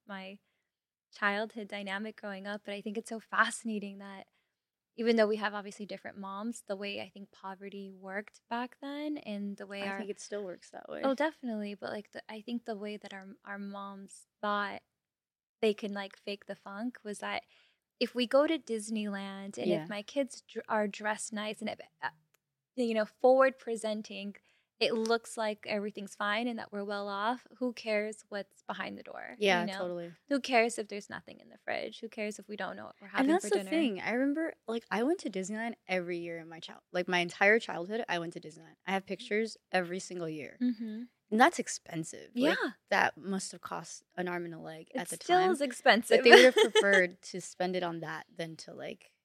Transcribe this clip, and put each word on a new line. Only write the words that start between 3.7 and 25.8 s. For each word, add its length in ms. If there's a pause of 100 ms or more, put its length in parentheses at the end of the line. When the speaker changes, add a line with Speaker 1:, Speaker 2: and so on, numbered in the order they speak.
Speaker 1:
that 280 (680)
even 200
though 120
we 80
have 180
obviously 320
different 320
moms, 500
the 80
way 240
I 100
think 220
poverty 600
worked 580
back 320
then 360
and 380
the 100
way 200
Speaker 2:
I 20
Speaker 1:
our 60
Speaker 2:
think 160
it 100
still 240
works 260
that 180
way. 160
Speaker 1:
Oh, 100
definitely. 600
But, 180
like, 200
the, 160
I 120
think 240
the 120
way 200
that 160
our, 160 (160)
our 140
moms 680 (140)
thought 420 (800)
they 120
can, 200
like, 240
fake 280
the 100
funk 480
was 160
that 240 (560)
if 140
we 120
go 200
to 120
Disneyland 1000
and 140
Speaker 2:
Yeah. 20
Speaker 1:
if 140
my 140
kids 400
dr-, 260
are 200
dressed 440
nice 280
and 100
if, 100 (220)
uh, 80 (640)
you 180
know, 120
forward 520
presenting, 800 (440)
it 140
looks 440
like 300
everything's 480